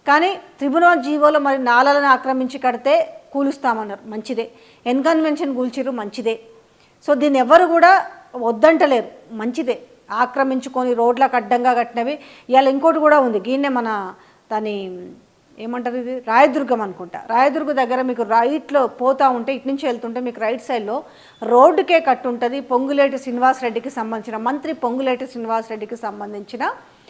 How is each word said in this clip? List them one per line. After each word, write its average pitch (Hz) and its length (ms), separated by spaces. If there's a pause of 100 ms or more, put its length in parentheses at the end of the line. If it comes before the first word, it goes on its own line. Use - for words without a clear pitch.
కానీ 330 280 (220)
త్రిబుల్ 285 260
వన్ 339 200
జీవోలో 294 360
మరి 277 180
నాలలను 269 480
ఆక్రమించి 262 540
కడితే 254 640 (120)
కూలుస్తామన్నారు, 226 760
మంచిదే. 226 420 (340)
ఎన్కన్వెన్షన్ 294 680
కూల్చిర్రు, 254 360
మంచిదే. 226 480 (680)
So 294 40
దీన్ని 277 260
ఎవరు 311 260
కూడా 339 400 (300)
వద్దంటలేరు, 247 1000
మంచిదే. 240 440 (320)
ఆక్రమించుకొని 254 800
రోడ్లకు 240 420
అడ్డంగా 240 380
కట్టినవి. 240 460 (300)
ఇవాళ 262 180
ఇంకోటి 311 320
కూడా 302 200
ఉంది, 233 200
గీన్నే 269 300
మన 220 440 (380)
దాన్ని 196 560 (520)
ఏమంటారు, 240 360
ఇది 247 240
రాయదుర్గం 247 640
అనుకుంటా. 180 480
రాయదుర్గ 269 420
దగ్గర 254 300
మీకు 247 220
రైట్లో 247 640
పోతా 262 420
ఉంటే, 247 240
ఇటు 254 140
నుంచి 277 200
వెళ్తుంటే 233 320
మీకు 240 220
రైట్ 226 200
సైడ్లో 233 420 (400)
రోడ్డుకే 302 560
కట్టుంటది. 247 640
పొంగులేటి 269 560
శ్రీనివాసరెడ్డికి 247 720
సంబంధించిన, 220 480
మంత్రి 277 360
పొంగులేటి 254 540
శ్రీనివాసరెడ్డికి 226 680
సంబంధించిన 208 760 (380)